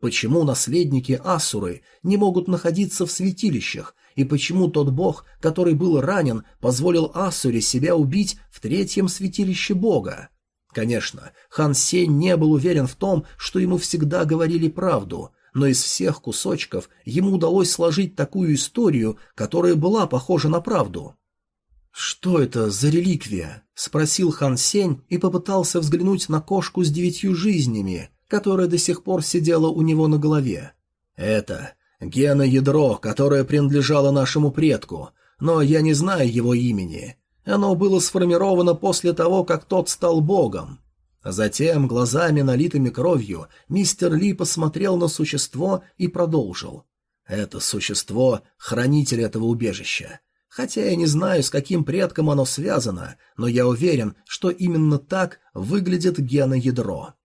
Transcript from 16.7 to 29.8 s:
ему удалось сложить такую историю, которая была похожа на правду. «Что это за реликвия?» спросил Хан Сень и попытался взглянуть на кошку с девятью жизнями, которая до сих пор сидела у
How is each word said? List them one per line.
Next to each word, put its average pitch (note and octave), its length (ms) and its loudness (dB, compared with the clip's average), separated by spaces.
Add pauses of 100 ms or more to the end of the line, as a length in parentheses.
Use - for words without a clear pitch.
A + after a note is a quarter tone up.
ему F3+ 260 0
удалось F3+ 400 2
сложить E3+ 440 0
такую D#3 400 0
историю, B2+ 600 0 (180)
которая E3+ 400 2
была F3+ 320 2
похожа D3+ 420 0
на E3+ 120 0
правду. G#2 540 -4 (760)
«Что - 480 -2
это A2+ 320 2
за A2 180 2
реликвия?» D3+ 720 -2 (120)
спросил D#3 560 0
Хан C3+ 260 0
Сень F3+ 520 0
и F3 80 -2
попытался F3+ 640 0
взглянуть F3 500 0
на D#3 120 0
кошку F#3 420 -2
с E3+ 60 2
девятью F3 460 -2
жизнями, B2 720 -2 (180)
которая F#3+ 400 0
до F3 100 0
сих E3+ 260 -2
пор F3+ 200 -2
сидела D#3+ 440 2
у D#3+ 140 0